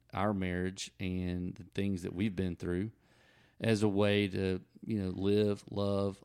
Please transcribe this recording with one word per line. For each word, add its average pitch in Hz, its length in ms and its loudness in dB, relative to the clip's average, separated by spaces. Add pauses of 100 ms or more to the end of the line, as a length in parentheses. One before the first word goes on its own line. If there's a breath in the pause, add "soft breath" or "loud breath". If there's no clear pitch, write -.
(140)
our 104 200 0
marriage 92 640 -2
and 90 560 -4
the - 80 -16 (120)
things 98 260 -2
that 90 120 -6
we've 95 220 0
been 90 200 -2
through 90 340 -2 (720 soft breath)
as 110 220 2
a 107 40 6
way 104 400 4
to, 92 320 0 (260)
you 110 160 -2
know, 92 140 -2
live, 101 540 2
love, 101 560 0